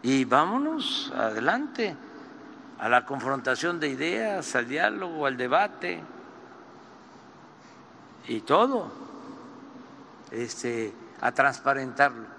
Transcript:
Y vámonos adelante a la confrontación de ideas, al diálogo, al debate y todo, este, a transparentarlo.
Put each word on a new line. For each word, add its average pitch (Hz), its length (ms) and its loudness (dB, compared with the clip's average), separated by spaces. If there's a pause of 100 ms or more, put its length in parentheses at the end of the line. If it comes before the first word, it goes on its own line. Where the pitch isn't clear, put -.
Y 131 220 4
vámonos 220 880 2
adelante 170 800 0 (800)
a 107 100 -2
la 123 180 6
confrontación 135 760 0
de 151 80 2
ideas, 180 680 -2
al 120 140 2
diálogo, 165 580 0
al 131 100 2
debate 170 680 0 (2250)
y 110 140 -2
todo, 220 500 4 (1400)
este, 117 600 -4 (280)
a 123 120 2
transparentarlo. 131 920 2 (120)